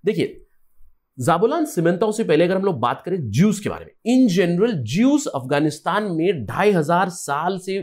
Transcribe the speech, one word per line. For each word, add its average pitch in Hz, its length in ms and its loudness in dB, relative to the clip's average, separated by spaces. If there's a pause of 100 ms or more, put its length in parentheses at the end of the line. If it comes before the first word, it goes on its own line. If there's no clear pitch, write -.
देखिए, 170 420 -2 (720)
ज़ाबुलान 220 440 2
सिमंतोव 220 480 0
से 226 120 -2
पहले 165 200 4
अगर 190 120 0
हम 190 60 -2
लोग 180 180 -2
बात 123 260 -2
करें 165 240 -4
ज्यूज 175 300 2
के - 80 -6
बारे 80 180 -8
में, 254 420 2
in 175 60 0
general 185 400 2
ज्यूज 208 520 0
अफगानिस्तान 147 760 -2
में 170 440 -2
ढाई 196 240 2
हजार 175 380 2
साल 170 500 -4
से 190 240 -6